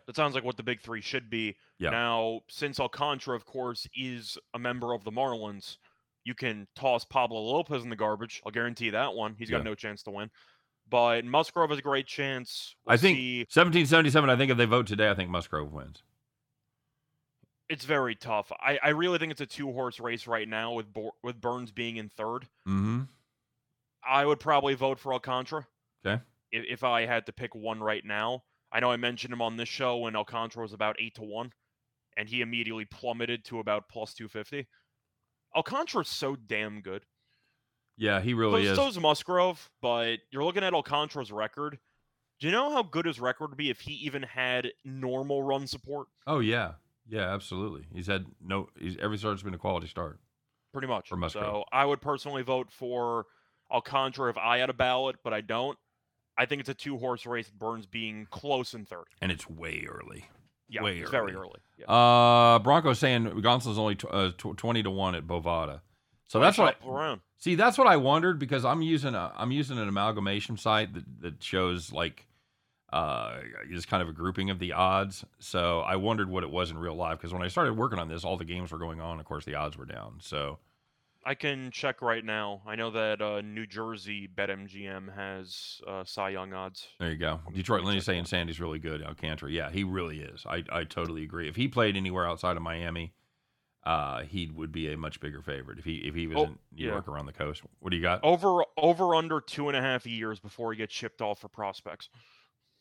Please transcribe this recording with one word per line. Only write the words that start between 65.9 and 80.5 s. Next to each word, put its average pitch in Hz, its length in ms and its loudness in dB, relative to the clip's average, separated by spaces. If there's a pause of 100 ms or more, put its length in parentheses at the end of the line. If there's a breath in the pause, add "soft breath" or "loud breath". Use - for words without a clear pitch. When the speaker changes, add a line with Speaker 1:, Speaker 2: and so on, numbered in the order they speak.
Speaker 2:
So - 120 2
that's 190 200 8
what - 200 6
Speaker 1:
Shop 127 80 -16
around. 135 340 -2 (180)
Speaker 2:
See, 175 160 2
that's 226 220 6
what 262 100 10
I 175 100 10
wondered 156 400 6
because 135 260 0
I'm 151 200 2
using 143 320 2
a, 87 200 -2
I'm 123 160 -2
using 135 280 0
an 104 100 0
amalgamation 104 680 0
site 107 360 2
that, 65 280 -12
that 82 220 -10
shows, 90 480 0
like, 82 360 -4 (640)
uh, 62 440 -2 (340)
just 87 160 -6
kind 95 160 2
of 80 60 -2
a - 20 -8
grouping 92 400 -2
of 92 80 -2
the 90 140 -4
odds. 95 520 2 (140)
So 87 420 0
I 92 140 0
wondered 101 340 0
what 92 140 -2
it 73 80 -6
was 87 180 0
in 80 80 -8
real 82 180 -4
life 82 240 -4
'cause 85 140 -8
when 90 80 -4
I 90 60 -2
started 127 260 2
working 110 240 0
on 82 100 -4
this, 85 160 -8
all 90 140 -2
the 87 80 -6
games 87 260 -6
were 80 60 -8
going 82 240 -6
on. 82 180 -8
Of 76 60 -12
course, 76 200 -8
the 73 100 -8
odds 73 220 -4
were - 80 -14
down. 55 360 -12
So 71 380 -6 (640)